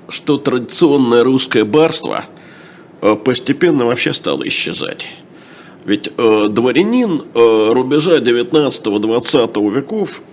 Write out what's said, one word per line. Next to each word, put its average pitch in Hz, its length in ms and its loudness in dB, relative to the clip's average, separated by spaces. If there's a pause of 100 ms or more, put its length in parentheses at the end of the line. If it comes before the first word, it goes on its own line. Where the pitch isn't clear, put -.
что - 280 -4
традиционное 127 840 2
русское 127 420 0
барство, 151 600 0 (760)
э, 104 140 2
постепенно 127 720 0
вообще 123 280 -2
стало 69 340 -4
исчезать. - 600 -8 (800)
Ведь, 104 300 -4
э, 110 340 2
дворянин, 156 720 0 (100)
э, 110 380 4
рубежа 143 480 2
девятнадцатого, 120 800 0
двадцатого 113 720 0
веков – 156 500 -6 (120)